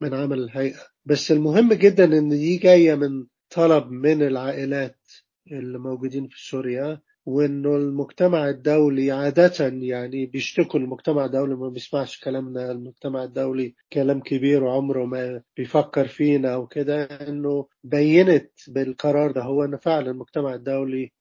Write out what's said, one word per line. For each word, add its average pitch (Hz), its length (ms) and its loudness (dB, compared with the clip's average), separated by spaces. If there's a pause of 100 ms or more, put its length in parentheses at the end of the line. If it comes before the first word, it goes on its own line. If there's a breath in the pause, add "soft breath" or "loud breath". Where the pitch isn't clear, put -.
من 143 140 -4
عمل 139 240 -4
الهيئة. 131 440 -6 (220)
بس 143 280 0
المهم 156 400 4
جدا 190 320 6
إن 156 240 4
دي 147 280 0
جاية 170 380 8
من 139 300 -2 (300)
طلب 156 360 4
من 147 320 0
العائلات 139 760 -4 (560)
اللي 127 260 -10
موجودين 131 500 -8
في - 200 -20
سوريا، 135 520 -6 (260)
وإنه 143 500 0
المجتمع 143 720 0
الدولي 139 640 2
عادة 143 500 4
يعني 127 640 -4
بيشتكوا 135 540 -4
المجتمع 135 440 -4
الدولي 135 300 -2
ما 131 140 -8
بيسمعش 127 560 -8
كلامنا، 127 480 -6
المجتمع 127 520 -10
الدولي 131 500 -4 (180)
كلام 139 280 0
كبير 139 440 0
وعمره 131 400 -2
ما 127 380 -8 (140)
بيفكر 139 520 0
فينا 139 460 0
أو 127 120 -6
كده، 147 380 -4
إنه 143 640 -6 (180)
بينت 151 640 4 (180)
بالقرار 135 640 -2
ده 131 100 -4
هو 139 220 -2
إن 143 120 -6
فعلا 147 340 -2
المجتمع 131 440 -6
الدولي 131 680 -6